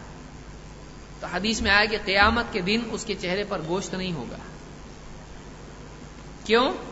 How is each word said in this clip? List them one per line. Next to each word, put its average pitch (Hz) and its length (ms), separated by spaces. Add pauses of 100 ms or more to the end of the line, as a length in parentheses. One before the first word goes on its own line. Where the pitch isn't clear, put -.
(1200)
تو - 60
حدیث 196 340
میں 220 100
آیا 208 140
کہ 214 200
قیامت 214 480
کے 208 80
دن 202 200 (100)
اس 208 140
کے 202 100
چہرے 185 340
پر 190 200
گوشت 185 260
نہیں 185 180
ہوگا۔ 113 240 (2000)
کیوں؟ 247 280 (200)